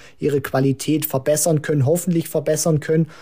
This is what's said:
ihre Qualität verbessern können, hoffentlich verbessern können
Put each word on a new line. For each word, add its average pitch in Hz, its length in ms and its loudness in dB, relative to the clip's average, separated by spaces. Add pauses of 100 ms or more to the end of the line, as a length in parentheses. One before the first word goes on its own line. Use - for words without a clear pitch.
(200)
ihre 143 200 0
Qualität 139 640 0
verbessern 151 560 0
können, 151 220 0
hoffentlich 165 440 0
verbessern 156 500 0
können 160 300 0 (140)